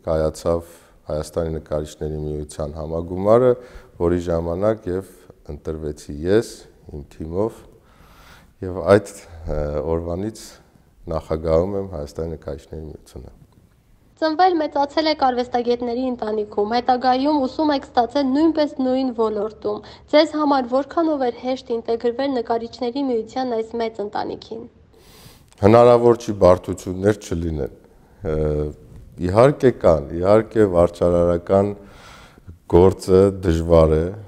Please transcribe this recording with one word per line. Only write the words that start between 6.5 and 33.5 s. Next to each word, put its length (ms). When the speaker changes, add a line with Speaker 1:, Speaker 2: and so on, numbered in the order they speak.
Speaker 1:
իմ 220
թիմով, 580
և 260
այդ, 280
ը, 220
օրվանից 680
նախագահում 760
եմ 160
Հայաստանի 420
նկարիչների 480
միությունը։ 540
Speaker 2:
Ծնվել, 320
մեծացել 560
եք 140
արվեստագետների 840
ընտանիքում, 680
հետագայում 640
ուսում 340
եք 140
ստացել 400
նույնպես 480
նույն 380
ոլորտում։ 680
Ձեզ 280
համար 340
որքանով 560
էր 140
հեշտ 340
ինտեգրվել 600
նկարիչների 720
միության 500
այս 180
մեծ 280
ընտանիքին։ 600
Speaker 1:
Հնարավոր 600
չի 160
բարդություններ 840
չլինեն։ 520
Ը, 160
իհարկե 560
կան, 360
իհարկե 580
վարչարարական 1000
գործը 560
դժվար 600